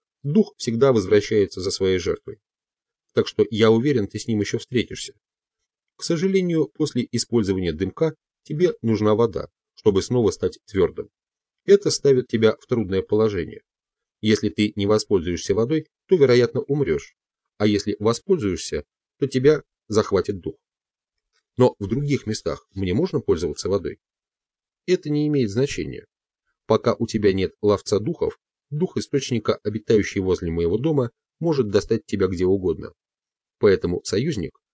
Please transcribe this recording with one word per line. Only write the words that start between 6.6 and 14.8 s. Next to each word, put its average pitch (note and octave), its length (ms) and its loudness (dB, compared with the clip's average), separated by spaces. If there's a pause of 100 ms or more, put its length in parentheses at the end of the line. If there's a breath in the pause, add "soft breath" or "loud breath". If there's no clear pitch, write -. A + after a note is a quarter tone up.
после - 460 -2
использования F#2+ 600 0
дымка F#2+ 440 -2 (260)
тебе D#3 400 -2
нужна G#2+ 320 2
вода, G#2+ 340 -2 (260)
чтобы F#2+ 280 2
снова A#2 300 0
стать - 340 -4
твёрдым. - 440 -2 (540)
Это G3 260 4
ставит B2+ 360 2
тебя A2 340 2
в - 60 -20
трудное F#2+ 360 -2
положение. G#2 600 -2 (580)
Если G#2+ 280 2
ты G#2 260 0
не G2+ 120 -2